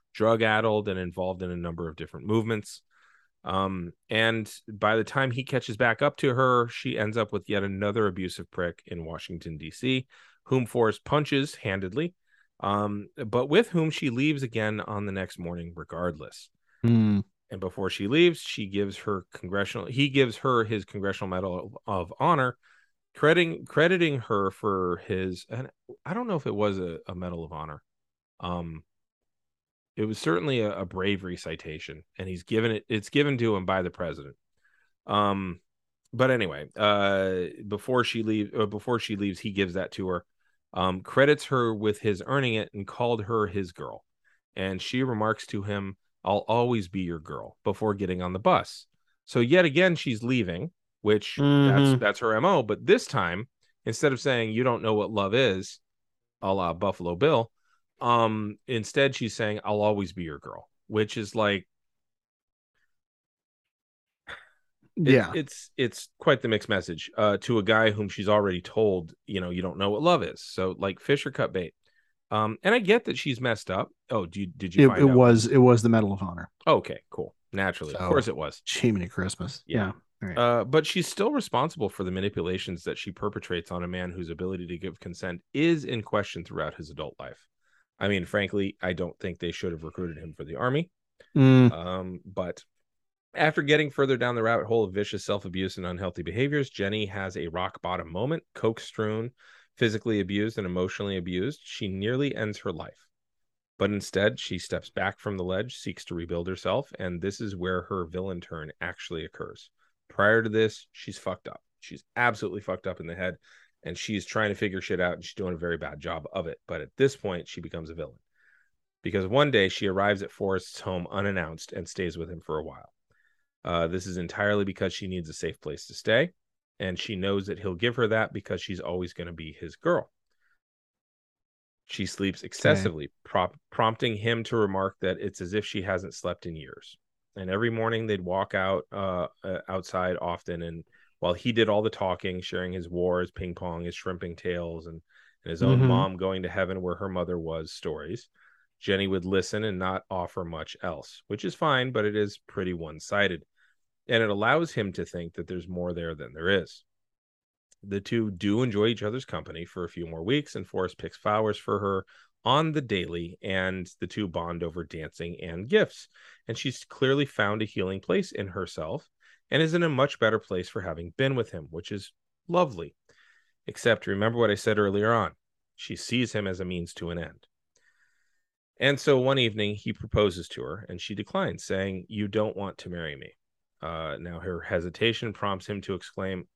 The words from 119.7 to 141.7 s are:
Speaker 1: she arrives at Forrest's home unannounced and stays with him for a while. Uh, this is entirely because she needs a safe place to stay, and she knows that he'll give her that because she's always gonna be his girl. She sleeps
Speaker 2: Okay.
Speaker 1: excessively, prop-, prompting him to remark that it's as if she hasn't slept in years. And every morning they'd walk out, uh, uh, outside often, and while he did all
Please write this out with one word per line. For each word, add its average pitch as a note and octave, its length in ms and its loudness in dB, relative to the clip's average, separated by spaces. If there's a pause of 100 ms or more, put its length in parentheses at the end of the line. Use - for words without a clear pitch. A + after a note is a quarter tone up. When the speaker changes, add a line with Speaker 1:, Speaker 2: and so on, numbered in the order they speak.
Speaker 1:
she - 160 -2
arrives G2 360 2
at - 80 -8
Forrest's F#2+ 500 -4
home F2+ 300 -4
unannounced F#2+ 640 -4
and E2+ 160 -10
stays E2+ 300 -4
with E2 120 -8
him E2 120 -12
for D#2 160 -4
a D#2 40 -4
while. C#2 300 -16 (720)
Uh, E2+ 220 2
this F2+ 200 -4
is F2+ 120 -6
entirely G2+ 460 0
because F#2+ 280 -2
she G2 160 -8
needs F2+ 220 -6
a - 20 -14
safe D#2+ 300 -6
place D2 240 -10
to - 80 -18
stay, C3 360 2 (480)
and F2+ 200 -4
she G#2+ 180 -6
knows G2 300 0
that F2+ 140 -8
he'll F#2+ 140 -4
give A#2 220 0
her A#2 120 4
that A2 240 2
because F#2+ 280 -6
she's F2+ 200 -8
always F2+ 320 -4
gonna F2 200 -10
be D#2+ 200 -12
his D#2 240 -16
girl. - 340 0 (1800)
She - 200 -6
sleeps G2 340 -4
Speaker 2:
Okay. - 60 -14
Speaker 1:
excessively, D#2+ 640 0 (120)
prop-, F2+ 320 0 (140)
prompting A2+ 460 0
him A2+ 280 0
to A#2+ 120 -2
remark G2 440 0
that F#2 200 -2
it's G2 200 -8
as F2+ 140 -6
if G#2 100 0
she G2+ 180 -6
hasn't F2+ 320 -4
slept - 320 -8
in E2 100 -8
years. - 400 -16 (400)
And F#2 140 -8
every A2 200 0
morning A2+ 360 -2
they'd G#2 140 0
walk F#2 340 -2
out, F#2+ 360 0
uh, F#2 380 -2 (160)
uh, F#2 140 -4 (100)
outside F#2 520 -2
often, F2 420 -6
and E2 220 -10 (360)
while F2+ 140 0
he A#2+ 180 -2
did A2 160 6
all G#2+ 140 4